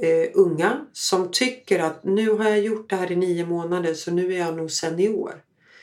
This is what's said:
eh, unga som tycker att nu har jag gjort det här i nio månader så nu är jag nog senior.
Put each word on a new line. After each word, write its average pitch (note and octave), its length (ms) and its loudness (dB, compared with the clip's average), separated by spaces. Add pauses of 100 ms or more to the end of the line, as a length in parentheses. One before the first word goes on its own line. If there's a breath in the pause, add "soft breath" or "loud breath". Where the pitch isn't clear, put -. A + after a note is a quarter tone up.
eh, E3 340 2
unga F#3 580 2
som F#3 380 -2
tycker B3+ 480 0
att D#3+ 260 -2
nu G#3+ 260 2
har G#3+ 140 2
jag G#3+ 160 4
gjort G#3+ 300 -4
det F#3+ 60 0
här F3+ 160 -2
i F3 40 -2
nio F3 300 0
månader E3+ 480 -2
så - 160 -8
nu F3+ 240 0
är F3+ 40 -2
jag E3 180 -2
nog D#3+ 140 -6
senior. F3 640 -2 (500 loud breath)